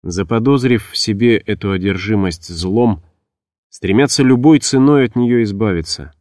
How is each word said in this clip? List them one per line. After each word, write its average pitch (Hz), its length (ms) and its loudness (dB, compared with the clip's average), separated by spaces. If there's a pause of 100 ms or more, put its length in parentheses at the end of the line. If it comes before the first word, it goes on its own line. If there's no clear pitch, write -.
заподозрив 113 880 0
в - 60 -6
себе 113 400 0
эту 101 340 -6
одержимость 95 760 -4
злом, 92 560 -2 (640)
стремятся 127 540 0
любой 131 360 4
ценой 135 460 2
от 110 100 -6
неё 120 280 0
избавиться. 98 760 -4